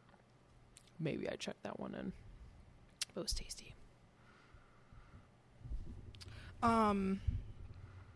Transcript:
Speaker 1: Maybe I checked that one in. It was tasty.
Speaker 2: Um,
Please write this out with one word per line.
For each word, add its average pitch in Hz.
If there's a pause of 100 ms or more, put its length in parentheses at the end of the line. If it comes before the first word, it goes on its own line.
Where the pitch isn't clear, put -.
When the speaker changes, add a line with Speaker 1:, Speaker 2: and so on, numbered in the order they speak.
(1000)
Speaker 1:
Maybe 151
I -
checked -
that -
one -
in. - (1040)
It 196
was -
tasty. - (3000)
Speaker 2:
Um, 202 (960)